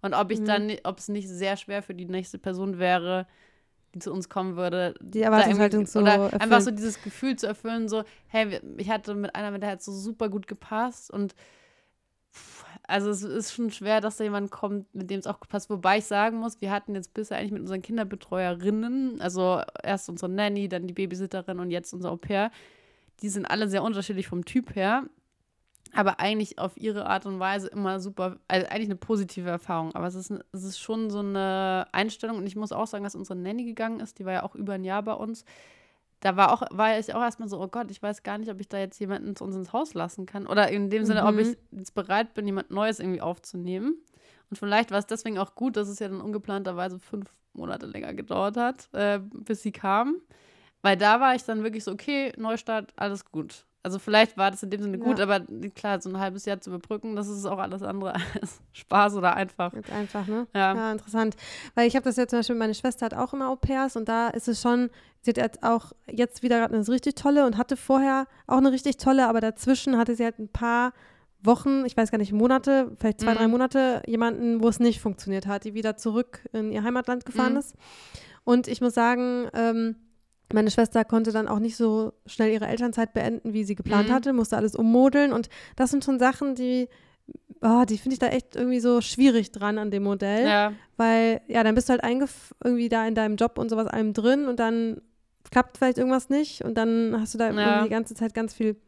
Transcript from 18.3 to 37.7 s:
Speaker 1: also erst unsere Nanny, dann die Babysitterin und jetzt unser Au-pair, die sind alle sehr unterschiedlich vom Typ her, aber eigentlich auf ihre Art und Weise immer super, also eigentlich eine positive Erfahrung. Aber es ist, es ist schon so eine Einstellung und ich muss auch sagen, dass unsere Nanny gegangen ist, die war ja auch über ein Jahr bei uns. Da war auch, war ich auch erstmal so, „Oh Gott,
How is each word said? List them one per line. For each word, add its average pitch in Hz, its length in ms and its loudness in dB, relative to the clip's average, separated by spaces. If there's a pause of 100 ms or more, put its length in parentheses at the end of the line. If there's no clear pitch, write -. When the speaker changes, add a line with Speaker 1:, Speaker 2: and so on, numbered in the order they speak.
Speaker 1:
also 180 420 0 (200)
erst - 260 -4
unsere 175 220 -8
Nanny, 202 380 -2
dann 175 180 -6
die 180 80 -8
Babysitterin 185 680 -6
und 180 100 -6
jetzt 175 220 -6
unser 180 200 -8
Au-pair, 202 380 -2 (720)
die 208 60 -6
sind 196 180 -4
alle 214 220 -2
sehr 196 140 -2
unterschiedlich 196 460 -4
vom 175 160 -6
Typ - 300 -4
her, 214 300 0 (880)
aber 196 260 2
eigentlich 214 380 -2
auf 180 180 -6
ihre 208 300 -4
Art 190 200 0
und 190 140 -6
Weise 190 280 -2
immer 190 300 -4
super, 185 480 -6
also 185 200 0
eigentlich 214 220 -4
eine 196 80 -4
positive 190 520 -4
Erfahrung. 170 460 -4
Aber 175 120 -4
es 180 80 -6
ist, 185 160 -12 (220)
es 190 120 -12
ist 190 140 -12
schon 220 320 -6
so 202 100 -4
eine 190 720 -2
Einstellung 220 460 -4
und 190 80 -6
ich 190 100 -10
muss 214 160 -8
auch 220 140 -4
sagen, 202 180 -8
dass 202 100 -10
unsere 190 240 -10
Nanny 208 260 -6
gegangen 226 360 -6
ist, - 180 -14
die 196 80 -12
war 185 80 -4
ja 185 80 -2
auch 202 120 -10
über 202 200 -8
ein 190 100 -8
Jahr 196 180 -4
bei 214 120 -6
uns. 226 300 -10 (760)
Da 185 160 0
war 185 160 8
auch, 240 100 2 (100)
war 220 260 2
ich 220 160 -6
auch 226 80 -2
erstmal 233 260 -4
so, 196 140 -8
„Oh 190 60 -6
Gott, 233 240 -8